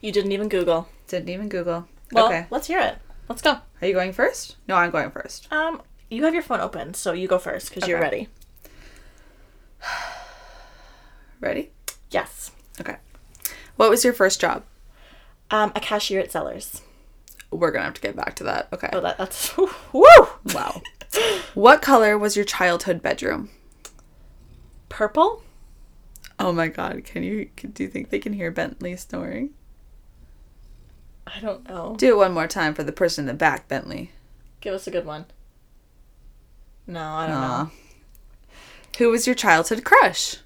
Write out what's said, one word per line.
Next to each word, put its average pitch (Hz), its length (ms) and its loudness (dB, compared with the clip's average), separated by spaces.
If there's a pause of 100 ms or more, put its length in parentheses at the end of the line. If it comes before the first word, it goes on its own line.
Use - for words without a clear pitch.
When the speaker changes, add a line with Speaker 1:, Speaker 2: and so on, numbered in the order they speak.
Speaker 1:
You 208 120 -8
didn't 196 180 -2
even 202 160 -4
Google. 170 400 0 (220)
Speaker 2:
Didn't 180 180 -8
even 190 220 -10
Google. 170 360 -6 (280)
Speaker 1:
Well, 226 140 6
Speaker 2:
Okay. 170 220 -2
Speaker 1:
let's 294 180 -6
hear 349 120 -2
it. - 200 -4 (280)
Let's - 140 -12
go. 277 160 0 (240)
Speaker 2:
Are 175 60 -4
you 196 60 -2
going 185 200 -2
first? - 420 -4 (100)
No, 190 100 -2
I'm 175 160 2
going 151 200 -4
first. - 400 -14
Speaker 1:
Um, 311 300 -4 (280)
you 233 140 -4
have 320 100 2
your 339 80 -2
phone 240 200 -4
open, 170 320 -10
so - 180 -6
you 180 160 -4
go 185 100 2
first, - 360 -8
'cause 190 120 -6
you're 175 120 -2
Speaker 2:
Okay. 165 80 0
Speaker 1:
ready. 208 220 -6 (1500)
Speaker 2:
<sighs> - 80 -12 (1500)
Ready? 220 320 -6 (400)
Speaker 1:
Yes. - 400 -6 (300)
Speaker 2:
Okay. - 160 -12 (760)
What 220 140 6
was 240 140 4
your 247 100 4
first 196 280 2
job? - 220 -2 (880)
Speaker 1:
Um, 214 240 2
a 214 40 -2
cashier 202 400 -2
at - 120 -4
Zellers. - 500 -8 (680)
Speaker 2:
We're 165 200 0
gonna 98 140 -4
have - 100 -8
to - 60 -18
get - 140 -6
back - 200 -8
to - 80 -14
that. - 300 -6
Okay. - 200 -8
Speaker 1:
Oh, 185 80 -2
that, - 160 -4
that's, - 320 -6
<laughs> - 80 -10
whew, 370 120 2 (240)
Speaker 2:
Woo! 285 80 6 (180)
Speaker 1:
woo! - 80 8 (260)
Speaker 2:
Wow. - 280 -6 (760)
What 262 260 8
color 220 360 4
was 208 180 -2
your 208 100 0
childhood 175 560 0
bedroom? - 480 -4 (1400)
Speaker 1:
Purple? 320 520 0 (960)
Speaker 2:
Oh 190 140 -2
my 165 160 -2
God! - 360 -8
Can - 200 -10
you, 208 320 -6
can, - 160 -16
do 190 120 -8
you 190 60 -8
think 190 200 -10
they 202 100 -4
can 208 140 -8
hear 180 180 -6
Bentley 170 440 -8
snoring? 185 560 -10 (1700)
Speaker 1:
I - 140 -16
don't 254 280 -10
know. 180 300 -10
Speaker 2:
Do 254 160 6
it 208 40 4
one 190 160 4
more 165 140 -2
time 156 260 -2
for 151 100 -8
the 147 80 -6
person 170 320 -2
in 135 40 -4
the 123 60 -6
back, 151 340 0
Bentley. - 440 -10 (500)
Speaker 1:
Give 202 120 -8
us 190 140 -10
a 185 40 -10
good 175 140 -6
one. 156 200 -14 (1600)
No, 165 160 -12
I 156 260 -6
don't 156 80 -4
Speaker 2:
Aw. 131 280 -4
Speaker 1:
know. 160 80 -10 (1300)
Speaker 2:
Who 233 140 4
was 226 160 0
your 247 80 2
childhood 208 480 2
crush? - 640 4